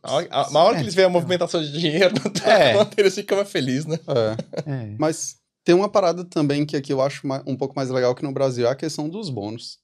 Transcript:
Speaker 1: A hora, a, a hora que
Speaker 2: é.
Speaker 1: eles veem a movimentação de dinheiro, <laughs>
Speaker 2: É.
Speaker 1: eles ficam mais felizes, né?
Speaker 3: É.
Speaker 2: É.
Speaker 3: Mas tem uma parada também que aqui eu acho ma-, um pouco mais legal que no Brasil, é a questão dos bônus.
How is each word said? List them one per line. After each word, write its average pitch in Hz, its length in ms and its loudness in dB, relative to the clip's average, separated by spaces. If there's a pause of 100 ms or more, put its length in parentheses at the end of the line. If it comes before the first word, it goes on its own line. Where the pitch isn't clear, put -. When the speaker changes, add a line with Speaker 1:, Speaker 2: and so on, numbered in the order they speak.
Speaker 1:
A - 120 -6
hora, 165 160 -2
a, 139 100 -2 (180)
a 160 60 6
hora 220 120 6
que 165 40 -2
Speaker 2:
é. 135 40 -2
Speaker 1:
eles 139 100 -6
veem 185 120 6
a 180 40 4
movimentação 175 520 -2
de 147 100 -8
dinheiro, 170 420 2 (160)
<laughs> 196 160 -6
Speaker 2:
É. 190 280 6 (260)
Speaker 1:
eles 196 140 4
ficam 202 220 -2
mais 202 140 -2
felizes, 135 360 -2
né? 160 200 -4
Speaker 3:
É. 120 640 -2
Speaker 2:
É. 113 280 -8
Speaker 3:
Mas 156 380 -2 (280)
tem 175 100 6
uma 196 140 2
parada 180 360 0
também 147 400 0
que 151 120 -6
aqui 143 160 -4
eu 135 100 0
acho 139 240 -4
ma-, 135 200 -6
um 139 100 -4
pouco 139 200 -6
mais 135 140 -4
legal 127 240 2
que - 80 -8
no 143 100 -6
Brasil, 131 340 0
é 120 40 4
a 135 60 -2
questão 151 320 -6
dos 196 220 -8
bônus. 110 540 -10